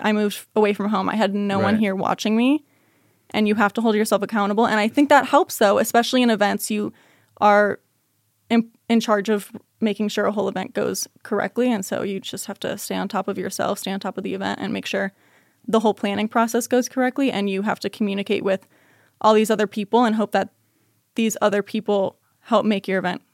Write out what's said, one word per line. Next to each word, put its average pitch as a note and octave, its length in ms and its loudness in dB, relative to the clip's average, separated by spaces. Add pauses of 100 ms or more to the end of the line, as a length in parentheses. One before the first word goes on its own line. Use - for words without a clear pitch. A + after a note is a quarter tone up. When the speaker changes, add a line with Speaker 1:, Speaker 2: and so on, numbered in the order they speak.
Speaker 1:
I G#3+ 120 0
moved G#3 340 -2 (100)
away G#3 160 4
from G3+ 160 -4
home. F#3+ 220 -2
I G#3+ 60 -4
had G3 180 0
no G3+ 240 -2
one G3+ 160 2
Speaker 2:
Right. G#3+ 60 2
Speaker 1:
here G3 140 0
watching G#3+ 420 0
me. C4 280 2 (640)
And G#3+ 160 0
you G#3 100 2
have G3+ 180 2
to A3+ 80 -2
hold A3 140 2
yourself G#3 260 2
accountable. G#3 440 0
And G#3+ 140 2
I G#3+ 80 2
think C#4+ 220 4
that C4+ 160 8
helps, - 320 2
though, G#3 200 4
especially A#3 440 2
in A#3+ 80 4
events. G#3 400 0
You G#3 220 -4 (460)
are G#3 400 4 (720)
in, A#3 220 2 (180)
in A3+ 120 4
charge G#3 280 0
of G#3 240 -2 (300)
making G#3+ 260 -2
sure G#3 160 -2
a G3+ 80 0
whole G#3 160 -2
event F#3 240 -8
goes - 340 -4 (160)
correctly. A#3 480 -2
And G3+ 140 -2
so - 180 -6
you F#3+ 180 -6
just - 260 -12
have G3 140 -12
to G#3+ 180 -6
stay - 160 -8
on F#3+ 140 -4
top - 200 -6
of G3 80 -4
yourself, F#3+ 440 -4
stay F#3+ 120 -8
on G3 80 -6
top F#3+ 160 -8
of F#3+ 80 -8
the F#3+ 80 -6
event, G3 300 -6
and G3 100 -6
make F#3+ 140 -6
sure G3 260 -4 (560)
the G#3+ 120 2
whole G#3+ 120 0
planning G#3 360 -4
process A#3 380 0
goes B3 220 0
correctly. B3+ 420 -2
And G3+ 200 -2
you F#3+ 120 -4
have G#3 180 -4
to G3+ 100 -6
communicate G3+ 540 -4
with F#3+ 220 -2 (540)
all G#3+ 140 6
these A3 160 4
other G#3+ 160 0
people A3+ 380 0
and A3 100 2
hope G#3+ 180 -2
that G3 180 0 (680)
these A3+ 260 0
other G3+ 200 2
people G#3 540 -2 (240)
help - 240 0
make G3+ 220 0
your F#3+ 120 -2
event F#3 220 -4 (140)